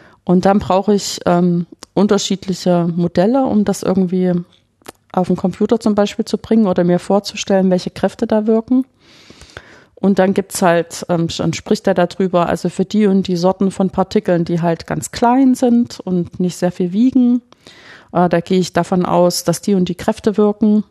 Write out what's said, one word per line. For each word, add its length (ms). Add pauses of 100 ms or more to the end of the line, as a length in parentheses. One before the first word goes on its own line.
(240)
Und 200
dann 140
brauche 360
ich, 300
ähm, 400 (300)
unterschiedliche 1000
Modelle, 520
um 180
das 180
irgendwie 500 (800)
auf 160
den 80
Computer 440
zum 140
Beispiel 320
zu 100
bringen 300
oder 180
mir 140
vorzustellen, 720
welche 200
Kräfte 360
da 200
wirken. 380 (1080)
Und 240
dann 160
gibt's 260
halt, 480
ähm, 200 (100)
dann 160
spricht 320
er 80
darüber, 560
also 180
für 160
die 220
und 220
die 80
Sorten 340
von 180
Partikeln, 560
die 160
halt 260
ganz 240
klein 440
sind 460
und 380
nicht 200
sehr 120
viel 220
wiegen, 480 (720)
äh, 160
da 120
gehe 180
ich 160
davon 320
aus, 380
dass 180
die 120
und 140
die 60
Kräfte 420
wirken 540